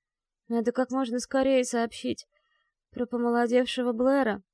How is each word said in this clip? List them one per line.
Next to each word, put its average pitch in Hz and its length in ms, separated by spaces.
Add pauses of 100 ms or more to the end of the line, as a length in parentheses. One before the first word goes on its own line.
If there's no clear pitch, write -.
(480)
«Надо 233 240
как 247 180
можно 247 280
скорее 262 460
сообщить 233 600 (640)
про - 140
помолодевшего 240 880
Блэра 240 500 (120)